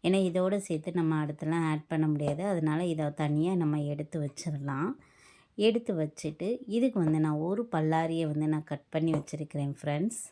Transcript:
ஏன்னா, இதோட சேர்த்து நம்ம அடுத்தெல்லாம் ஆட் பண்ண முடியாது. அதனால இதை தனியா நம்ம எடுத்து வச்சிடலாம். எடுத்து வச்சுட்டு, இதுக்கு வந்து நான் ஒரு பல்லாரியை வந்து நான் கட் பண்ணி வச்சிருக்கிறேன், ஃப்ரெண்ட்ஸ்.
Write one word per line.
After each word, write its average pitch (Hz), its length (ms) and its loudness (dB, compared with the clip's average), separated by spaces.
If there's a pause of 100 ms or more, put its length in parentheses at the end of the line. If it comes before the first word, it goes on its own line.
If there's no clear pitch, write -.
ஏன்னா, 190 160 4 (100)
இதோட 185 280 2 (100)
சேர்த்து 156 320 -4
நம்ம 160 240 2
அடுத்தெல்லாம் 156 480 -2
ஆட் 156 200 -2
பண்ண 156 220 2
முடியாது. 147 300 0 (100)
அதனால 156 260 2 (140)
இதை 156 120 0 (180)
தனியா 151 280 2 (120)
நம்ம 151 180 2 (120)
எடுத்து 151 300 -6
வச்சிடலாம். 143 680 -4 (680)
எடுத்து 226 420 2
வச்சுட்டு, 151 500 -4 (280)
இதுக்கு 240 260 2
வந்து 156 220 4
நான் 151 240 0
ஒரு 214 160 -2 (100)
பல்லாரியை 160 560 2
வந்து 151 220 0
நான் 156 180 -2
கட் 147 240 -8
பண்ணி 160 220 2
வச்சிருக்கிறேன், 147 640 -4
ஃப்ரெண்ட்ஸ். 151 500 -2